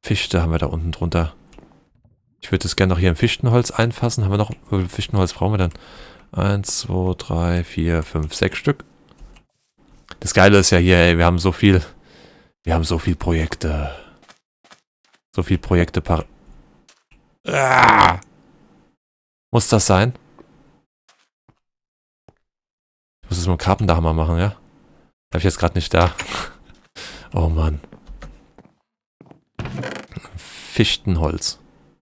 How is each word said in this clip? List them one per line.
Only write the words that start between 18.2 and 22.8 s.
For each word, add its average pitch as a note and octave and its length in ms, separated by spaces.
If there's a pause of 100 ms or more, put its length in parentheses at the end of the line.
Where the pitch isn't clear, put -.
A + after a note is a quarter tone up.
Muss A#2+ 180
das G#2+ 180
sein? G#2 280 (3000)